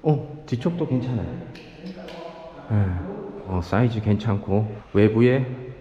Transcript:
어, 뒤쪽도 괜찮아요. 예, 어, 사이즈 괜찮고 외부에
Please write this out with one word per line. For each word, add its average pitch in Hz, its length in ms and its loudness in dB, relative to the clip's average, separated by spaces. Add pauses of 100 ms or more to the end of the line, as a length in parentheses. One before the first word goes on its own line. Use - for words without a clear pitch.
어, 151 420 0
뒤쪽도 160 420 -2
괜찮아요. 123 380 0 (1500)
예, 107 40 2 (720)
어, 92 160 -2
사이즈 113 380 2
괜찮고 104 720 2 (220)
외부에 117 520 6 (360)